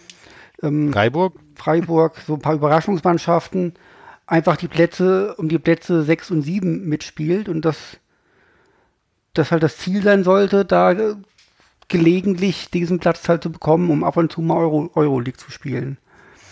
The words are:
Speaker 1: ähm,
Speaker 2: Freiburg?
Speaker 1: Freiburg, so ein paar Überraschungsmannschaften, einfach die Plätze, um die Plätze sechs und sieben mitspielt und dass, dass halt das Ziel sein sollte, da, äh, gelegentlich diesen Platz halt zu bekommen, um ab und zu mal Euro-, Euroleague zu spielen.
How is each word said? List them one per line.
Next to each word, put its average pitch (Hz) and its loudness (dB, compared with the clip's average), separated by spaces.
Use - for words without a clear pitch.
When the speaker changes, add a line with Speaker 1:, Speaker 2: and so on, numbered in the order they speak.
Speaker 1:
ähm, 147 -2
Speaker 2:
Freiburg? 131 0
Speaker 1:
Freiburg, 160 0
so 151 -4
ein 143 -6
paar 151 0
Überraschungsmannschaften, 170 0
einfach 165 2
die 175 -8
Plätze, 185 0
um 160 -4
die 160 0
Plätze 165 0
sechs 160 -2
und 156 0
sieben 180 -4
mitspielt 160 -4
und 160 -4
dass, - -6
dass 156 0
halt 165 0
das - -2
Ziel 190 -4
sein 202 4
sollte, 196 2
da, 180 4
äh, 214 -2
gelegentlich 180 0
diesen 175 -2
Platz - -2
halt 170 2
zu 170 -6
bekommen, 165 0
um 156 2
ab 175 -2
und 170 2
zu 165 -8
mal 165 0
Euro-, 160 0
Euroleague 135 0
zu - -20
spielen. 135 -8